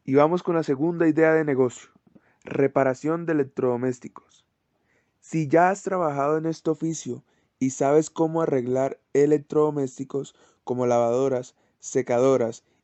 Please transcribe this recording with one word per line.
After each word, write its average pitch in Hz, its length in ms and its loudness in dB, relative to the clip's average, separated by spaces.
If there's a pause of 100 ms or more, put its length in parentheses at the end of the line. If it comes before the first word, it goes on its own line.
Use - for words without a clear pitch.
Y 135 120 0
vamos 160 260 4
con 170 140 -2
la 160 80 0
segunda 165 420 0
idea 160 260 4
de 160 120 2
negocio, 131 460 -2 (520)
reparación 139 840 -2
de 165 80 -2
electrodomésticos. 127 1120 -6 (760)
Si 160 260 -4
ya 165 240 4
has 202 140 -4
trabajado 151 520 -2
en 160 100 -4
este 160 220 -6
oficio 151 540 -6 (380)
y 131 100 0
sabes 147 400 2
cómo 165 320 -2
arreglar 131 560 -2 (140)
electrodomésticos 147 1200 0 (300)
como 123 200 -4
lavadoras, 123 680 0 (240)
secadoras 123 840 0 (200)